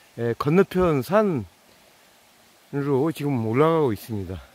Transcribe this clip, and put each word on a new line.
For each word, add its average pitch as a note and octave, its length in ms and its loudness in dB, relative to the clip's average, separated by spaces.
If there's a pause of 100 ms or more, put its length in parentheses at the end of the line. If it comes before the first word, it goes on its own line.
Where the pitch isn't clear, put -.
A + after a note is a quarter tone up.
(180)
에, A#2 220 -2
건너편 E3+ 640 2
산으로 F3+ 420 0 (1700)
지금 C#3 320 -2
올라가고 C#3+ 480 2
있습니다. F#2+ 480 -8 (140)